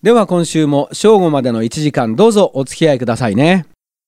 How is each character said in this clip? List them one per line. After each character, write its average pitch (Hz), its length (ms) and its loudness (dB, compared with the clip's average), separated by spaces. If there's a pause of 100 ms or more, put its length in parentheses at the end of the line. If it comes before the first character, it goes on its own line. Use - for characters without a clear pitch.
で 202 80 2
は 226 160 2
今 175 180 -2
週 156 220 -2
も 143 240 0
正 208 300 2
午 170 100 0
ま 143 120 0
で 123 100 -2
の 113 100 -4
一 120 180 -6
時 151 120 -2
間 113 240 -4
ど 220 140 4
う - 20 2
ぞ 196 220 2
お 135 100 -4
付 - 120 -12
き 160 120 2
合 143 60 2
い 123 40 -2
く 120 80 -6
だ 113 100 -2
さ 117 120 -2
い 98 80 -2
ね。 165 300 2 (420)